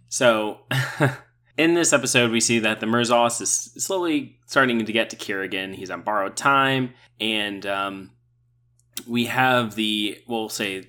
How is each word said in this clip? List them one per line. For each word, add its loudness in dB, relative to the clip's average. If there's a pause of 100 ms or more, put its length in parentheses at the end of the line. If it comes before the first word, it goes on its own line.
So, 2 (460)
<laughs> -16
in 4
this 2
episode, 4
we 2
see 2
that 0
the -4
Mirzos 4
is -2 (260)
slowly -2
starting 2
to -6
get 0
to -14
Kirigan. -6
He's -12
on -10
borrowed -2
time, 2 (260)
and, -4
um, -6 (960)
we -2
have 2
the, -2
we'll -4
say -6